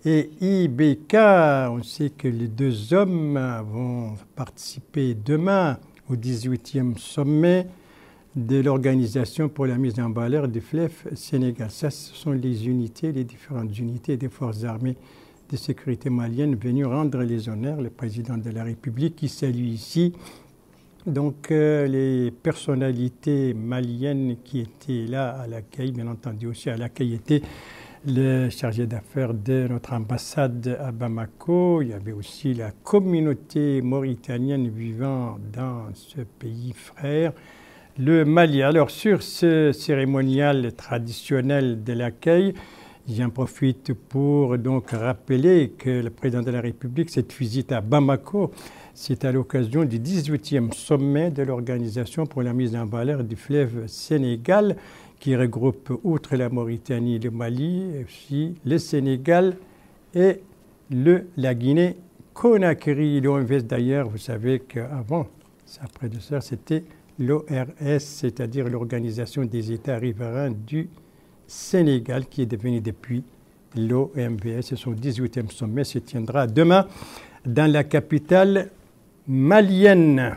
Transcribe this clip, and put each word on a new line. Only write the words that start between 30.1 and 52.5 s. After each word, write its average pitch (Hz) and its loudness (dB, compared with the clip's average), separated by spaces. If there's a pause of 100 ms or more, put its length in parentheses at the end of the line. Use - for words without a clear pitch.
à 131 -6
Bamako. 135 0
Il 123 -2
y 113 -6
avait 101 -8
aussi 107 -6
la 113 -6
communauté 156 0
mauritanienne 131 -2
vivant 113 -6 (160)
dans 123 -8
ce - -14
pays 117 -12
frère, 147 -4 (640)
le 156 4
Mali. 151 6
Alors, 147 4
sur - 2
ce 160 4
cérémonial 135 2
traditionnel 123 -2
de 123 -4
l'accueil, 165 2 (520)
j'en 120 -2
profite 127 -2
pour 139 2
donc 123 -2
rappeler 131 2
que 127 -2
le 117 -4
président 123 -2
de 120 -2
la 120 -2
République, 127 -4
cette - -2
visite 127 -2
à 113 -2
Bamako, 139 2 (440)
c'est - -6
à 131 0
l'occasion 131 0
du 113 0
dix-huitième 143 -2
sommet 143 0
de 139 -2
l'Organisation 123 -4
pour 127 -4
la 123 -2